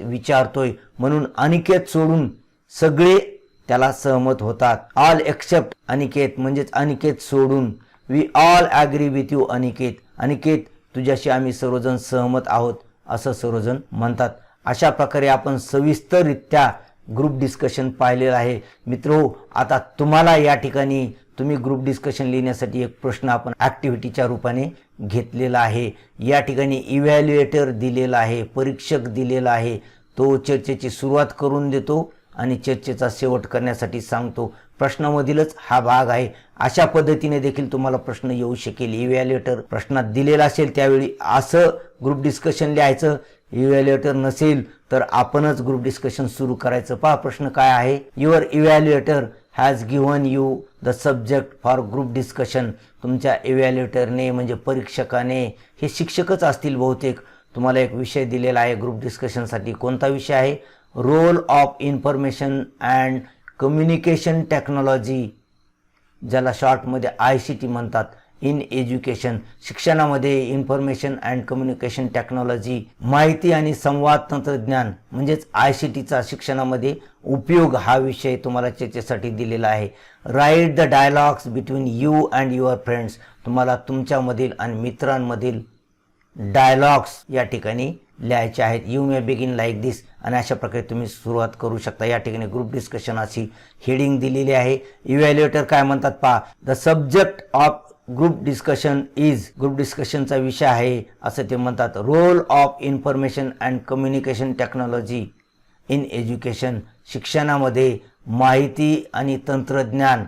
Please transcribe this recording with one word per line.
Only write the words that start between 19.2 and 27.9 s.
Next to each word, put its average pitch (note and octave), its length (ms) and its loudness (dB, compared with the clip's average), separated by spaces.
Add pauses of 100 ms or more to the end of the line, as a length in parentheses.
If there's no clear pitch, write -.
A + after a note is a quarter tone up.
आता B2+ 240 0
तुम्हाला D#3 580 4
या D3 180 6
ठिकाणी, C#3 580 -2 (260)
तुम्ही C#3+ 180 -2
ग्रुप C3 280 -2
डिस्कशन C3+ 400 -4
लिहिण्यासाठी B2+ 580 -2
एक A#2+ 200 -10
प्रश्न C3 260 -4
आपण A#2+ 320 -2
ॲक्टिव्हिटीच्या B2 640 -2
रूपाने B2 480 -4 (260)
घेतलेला A#2+ 580 -2
आहे. A#2 320 0 (280)
या C#3 220 2
ठिकाणी C#3 360 0
इव्हॅल्युएटर C#3+ 960 2
दिलेला B2 480 0